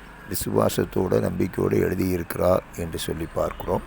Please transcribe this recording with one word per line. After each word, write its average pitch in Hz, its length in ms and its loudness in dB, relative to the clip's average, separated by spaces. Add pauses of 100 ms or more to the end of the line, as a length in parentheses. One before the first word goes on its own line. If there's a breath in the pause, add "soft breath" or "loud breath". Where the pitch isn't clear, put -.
(300)
விசுவாசத்தோடு, 104 880 2
நம்பிக்கையோடு 98 600 2
எழுதியிருக்கிறார் 90 840 2 (120)
என்று 85 240 -6
சொல்லி 80 340 -4
பார்க்கிறோம். 85 540 -2